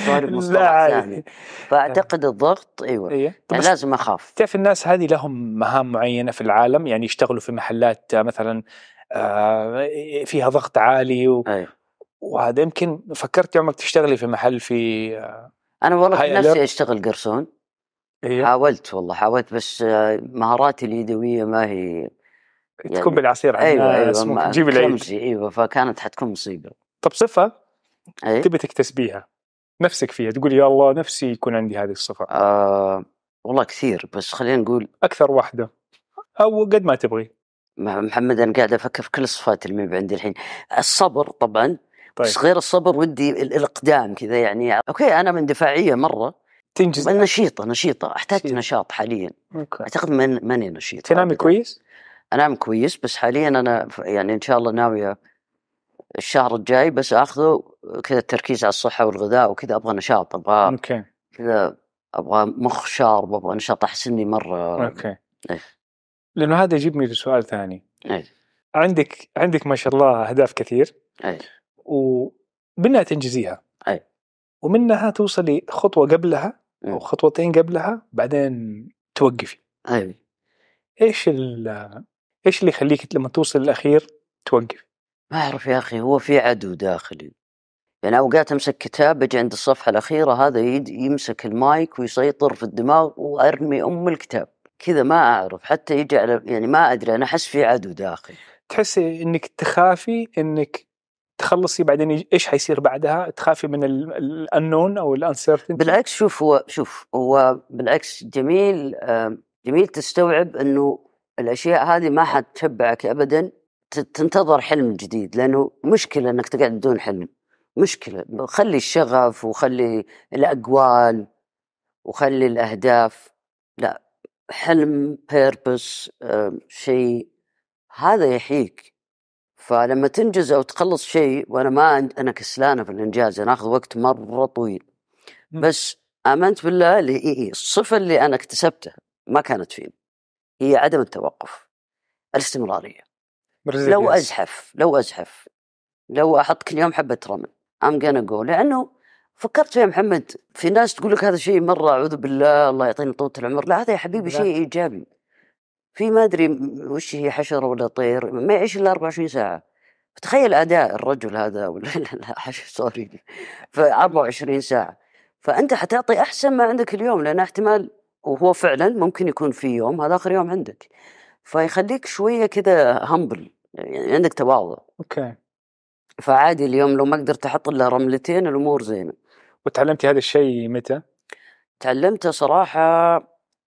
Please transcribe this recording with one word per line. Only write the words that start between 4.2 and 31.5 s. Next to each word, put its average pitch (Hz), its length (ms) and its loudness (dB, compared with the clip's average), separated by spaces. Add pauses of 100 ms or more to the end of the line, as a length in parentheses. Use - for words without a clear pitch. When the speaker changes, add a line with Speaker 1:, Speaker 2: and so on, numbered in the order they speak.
Speaker 2:
تعرف - 240 0
الناس 196 340 2
هذه 175 180 2
لهم 131 520 -2
مهام 123 340 0
معينة 120 400 -2
في - 80 -12
العالم، 120 460 2
يعني 113 180 0
يشتغلوا 120 360 0
في - 120 -8
محلات، 117 640 -2
آه، 110 80 4
مثلًا، 113 400 -4 (500)
آه، 110 760 0 (360)
فيها 135 240 0
ضغط 135 300 0
عالي 127 500 4
و-، 123 180 2
Speaker 1:
أيوة. 98 220 -2 (520)
Speaker 2:
وهذا 120 420 0
يمكن 165 380 -2 (140)
فكرتي 175 440 0
عمرك 160 180 0
تشتغلي 147 400 2
في 117 100 -4
محل 120 340 -2
في، 110 580 -4
آه، 113 340 -16 (300)
Speaker 1:
أنا 175 140 4
والله 180 260 4
Speaker 2:
هاي 147 120 0
Speaker 1:
نفسي 151 180 6
Speaker 2:
أليرت؟ 151 120 4
Speaker 1:
أشتغل 120 380 -2
قرصون. 113 440 -2 (760)
Speaker 2:
إيه. 127 200 0
Speaker 1:
حاولت 127 500 2
والله، 90 200 -6
حاولت، 113 400 0
بس، - 280 -6
آه، 110 400 2
مهاراتي 123 640 0
اليدوية 113 580 -2
ما 110 220 0
هي 90 440 -6 (680)
Speaker 2:
تكون - 140 -12
Speaker 1:
يعني 90 180 0
Speaker 2:
بالعصير 131 460 2
على 151 100 2
Speaker 1:
أيوة، 131 240 4
أيوة، 113 120 4
Speaker 2:
الناس، 107 200 2
Speaker 1:
ما 113 120 -2
Speaker 2:
ممكن 80 160 0
تجيب 151 180 2
العيد. 123 200 4
Speaker 1:
كلمزي، 107 300 -4
أيوة، 107 320 -4
فكانت 117 500 0
حتكون 117 320 -8
مصيبة. 87 380 -12 (320)
Speaker 2:
طب 165 100 0
صفة 226 400 2 (760)
Speaker 1:
أي؟ 110 140 2
Speaker 2:
تبي 165 180 2
تكتسبيها، 123 720 -4 (520)
نفسك 165 300 0
فيها، 113 200 -4
تقول: 135 220 0
"يا 139 140 6
الله، 135 260 6
نفسي 151 340 -6
يكون 120 280 -4